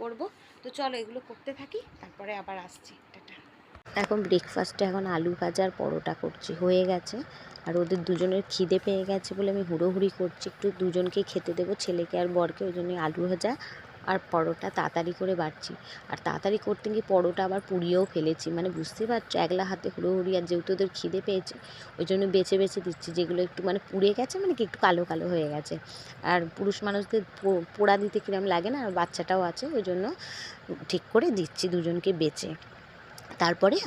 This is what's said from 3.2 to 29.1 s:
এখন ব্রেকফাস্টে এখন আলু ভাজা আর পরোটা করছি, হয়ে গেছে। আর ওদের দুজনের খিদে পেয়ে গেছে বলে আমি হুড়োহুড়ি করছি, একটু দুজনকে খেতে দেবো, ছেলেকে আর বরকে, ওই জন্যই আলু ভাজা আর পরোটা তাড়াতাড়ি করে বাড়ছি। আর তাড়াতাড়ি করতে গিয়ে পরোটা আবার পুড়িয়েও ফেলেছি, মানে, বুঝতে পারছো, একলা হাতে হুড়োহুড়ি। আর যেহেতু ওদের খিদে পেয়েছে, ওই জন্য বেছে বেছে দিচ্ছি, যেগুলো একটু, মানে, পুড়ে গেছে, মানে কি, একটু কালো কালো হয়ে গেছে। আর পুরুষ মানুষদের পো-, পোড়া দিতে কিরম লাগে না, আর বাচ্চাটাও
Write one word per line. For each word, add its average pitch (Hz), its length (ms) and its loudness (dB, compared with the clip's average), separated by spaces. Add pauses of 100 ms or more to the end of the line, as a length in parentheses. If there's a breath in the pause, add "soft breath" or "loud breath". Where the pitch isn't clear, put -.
এখন 214 240 0
ব্রেকফাস্টে 180 600 0
এখন 190 140 -2 (120)
আলু 170 160 0 (100)
ভাজা 175 260 0
আর 185 40 -2 (100)
পরোটা 160 320 -2 (100)
করছি, - 280 -8 (100)
হয়ে 180 300 6
গেছে। 180 260 -4 (500 loud breath)
আর 165 140 -2
ওদের 175 260 0
দুজনের 185 440 2
খিদে 185 340 2
পেয়ে 190 260 2
গেছে 196 260 -2
বলে 196 180 0
আমি 196 140 0
হুড়োহুড়ি 180 400 2 (100)
করছি, 175 320 -2
একটু - 160 -2 (140)
দুজনকে 180 380 0 (120)
খেতে 175 280 -2
দেবো, 180 140 0 (100)
ছেলেকে 175 380 -2
আর 175 60 2 (100)
বরকে, 170 300 2
ওই 175 100 -4
জন্যই 180 280 -2
আলু 160 260 0
ভাজা 202 220 0 (580 loud breath)
আর 190 80 2 (120)
পরোটা 165 360 2 (100)
তাড়াতাড়ি 170 420 0
করে 190 220 0
বাড়ছি। - 320 -6 (380 loud breath)
আর - 140 -4
তাড়াতাড়ি 170 320 0 (100)
করতে 208 260 -2
গিয়ে 214 180 0
পরোটা 180 360 4
আবার 190 220 0
পুড়িয়েও 180 340 4 (100)
ফেলেছি, 160 340 0 (100)
মানে, 180 200 0
বুঝতে 160 340 -6
পারছো, 226 240 -2 (100)
একলা 180 260 0
হাতে 185 220 -4
হুড়োহুড়ি। 185 460 0
আর 175 100 -2
যেহেতু 175 260 0
ওদের 190 220 2
খিদে 180 300 -2
পেয়েছে, 185 280 -2 (440 loud breath)
ওই 170 100 0
জন্য 190 140 4 (120)
বেছে 190 260 6
বেছে 196 260 2
দিচ্ছি, 170 300 -6
যেগুলো 175 300 2
একটু, - 200 -8
মানে, 190 120 0 (100)
পুড়ে 196 300 6
গেছে, 262 240 -2
মানে 370 140 4
কি, - 100 0
একটু - 180 -10
কালো 175 260 6
কালো 165 220 0
হয়ে 160 200 2
গেছে। 151 220 -4 (560 loud breath)
আর 180 80 6 (180)
পুরুষ 196 200 0 (100)
মানুষদের 202 360 2 (160)
পো-, 185 260 4 (100)
পোড়া 202 280 6
দিতে 208 200 0
কিরম 196 300 -2
লাগে 175 200 2
না, 285 120 -4
আর 202 140 -2
বাচ্চাটাও 180 500 2